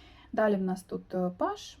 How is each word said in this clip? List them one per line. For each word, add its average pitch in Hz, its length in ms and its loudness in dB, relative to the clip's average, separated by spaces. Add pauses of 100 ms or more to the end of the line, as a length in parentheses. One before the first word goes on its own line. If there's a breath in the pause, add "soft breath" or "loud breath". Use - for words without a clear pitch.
(320 loud breath)
Далі 214 240 4
в 190 60 0
нас 185 200 -2
тут, - 320 -10
е, 180 240 0
паж 392 420 -4